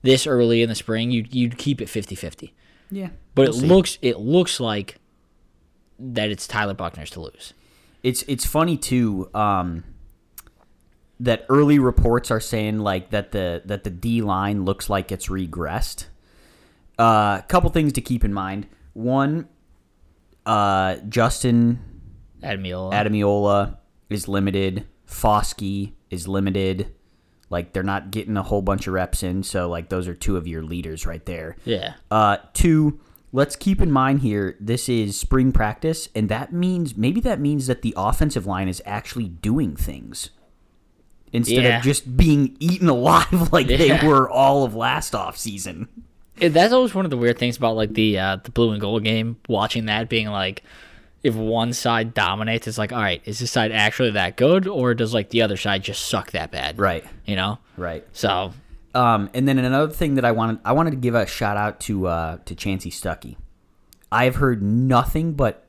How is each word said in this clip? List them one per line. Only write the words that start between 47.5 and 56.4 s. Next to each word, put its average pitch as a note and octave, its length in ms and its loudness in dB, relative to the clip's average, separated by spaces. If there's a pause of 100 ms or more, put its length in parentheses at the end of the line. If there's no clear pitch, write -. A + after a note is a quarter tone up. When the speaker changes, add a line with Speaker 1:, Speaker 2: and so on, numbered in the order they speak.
Speaker 1:
about, A2+ 180 0
like, G#2+ 160 0
the, G#2+ 260 4
uh, F#2+ 240 0
the - 80 -14
blue A#2 220 2
and G#2 80 -4
gold G#2+ 240 -2
game, A2+ 320 0 (100)
watching A2 400 -2
that, A2 220 -2
being A2 200 0
like, G2 340 -4 (600)
if A#2 140 2
one A2+ 360 0
side A#2 420 -2
dominates, G#2+ 520 -2
it's A2 120 -8
like, G#2+ 140 -2
all A#2+ 60 -4
right, F#2+ 260 0
is G#2 140 -10
this A#2+ 140 -6
side A2+ 180 0
actually A2 400 2
that F#2+ 260 -2
good, F3+ 300 4
or C3 260 0
does, A2+ 220 0
like, G#2+ 160 -2
the A#2 120 2
other G2+ 140 0
side G2 280 -2
just - 220 -8
suck - 260 -4
that D#2+ 180 -6